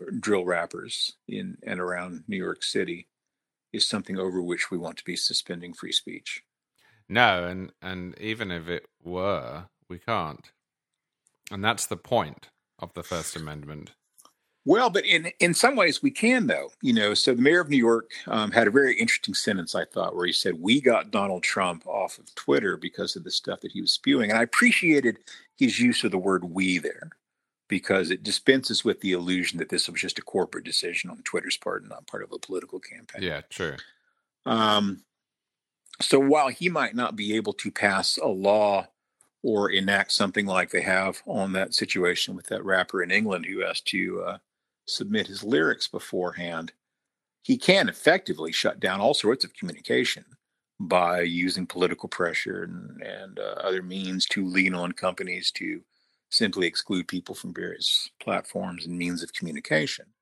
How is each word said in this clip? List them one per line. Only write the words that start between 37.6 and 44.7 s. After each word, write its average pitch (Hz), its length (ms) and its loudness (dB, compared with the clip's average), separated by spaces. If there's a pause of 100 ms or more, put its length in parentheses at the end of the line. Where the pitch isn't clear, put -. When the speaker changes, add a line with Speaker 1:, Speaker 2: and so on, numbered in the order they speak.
Speaker 1:
pass 98 480 0
a 151 100 -2
law 101 600 4 (540)
or 104 280 2
enact 98 420 2
something 101 320 0
like 92 260 0
they 90 120 0
have 95 420 0
on 98 300 -2
that 92 180 -2
situation 90 640 0
with 87 120 -16
that 98 160 -4
rapper 92 380 2
in 87 80 -4
England 95 360 2
who 95 140 -6
has 90 200 -4
to, 92 420 -4
uh, 92 160 -8 (480)